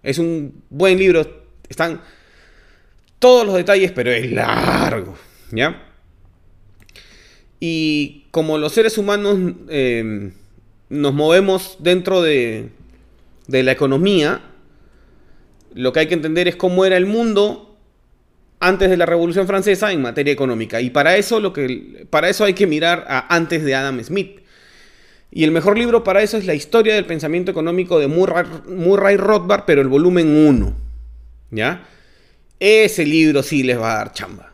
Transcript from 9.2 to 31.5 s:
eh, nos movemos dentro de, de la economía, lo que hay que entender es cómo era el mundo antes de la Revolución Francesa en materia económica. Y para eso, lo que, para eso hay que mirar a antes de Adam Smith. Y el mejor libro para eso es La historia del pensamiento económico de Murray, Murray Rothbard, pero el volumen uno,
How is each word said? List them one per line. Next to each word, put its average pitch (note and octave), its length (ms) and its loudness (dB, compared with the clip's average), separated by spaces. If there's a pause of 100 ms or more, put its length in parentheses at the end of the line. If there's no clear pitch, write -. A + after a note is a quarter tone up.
eh, A2+ 600 -4 (580)
nos C#3+ 260 -2
movemos F#3 680 2
dentro F3+ 420 0
de, A#2 480 -2 (760)
de C3 160 0
la C3 100 2
economía, D3 720 0 (1300)
lo B2+ 180 -2
que D#3 80 2
hay D#3+ 60 2
que F3 80 -2
entender E3 340 -2
es F3 80 -4
cómo F#3 300 0
era F#3 100 4
el F#3 100 2
mundo G#3 600 0 (920)
antes F#3 300 2
de F#3 60 2
la E3+ 100 2
Revolución E3+ 400 0
Francesa G3 460 0
en D3+ 100 -2
materia C#3+ 300 -2
económica. A#2+ 480 -4
Y B2 100 -4
para D3 260 2
eso, G#3+ 240 0
lo F#3+ 120 -4
que, B2+ 580 -8
para D#3+ 180 0
eso G3+ 160 0
hay G3 100 0
que G3 120 2
mirar E3 420 -2
a C3+ 260 -2
antes E3 300 0
de C3+ 100 0
Adam C3+ 280 -4
Smith. F3+ 380 -8 (880)
Y D#3 140 0
el D#3 60 4
mejor G3 260 0
libro A#3 280 0
para G3 180 2
eso G#3+ 160 -2
es F#3 80 -6
La E3 80 -2
historia G#3+ 400 0
del G3+ 100 0
pensamiento E3 460 -4
económico F3 480 -2
de C#3 100 2
Murray, F3 360 0 (220)
Murray G3 500 2
Rothbard, G3+ 500 0
pero C#3 160 4
el C3+ 60 0
volumen E3 400 4
uno, D3 460 4 (760)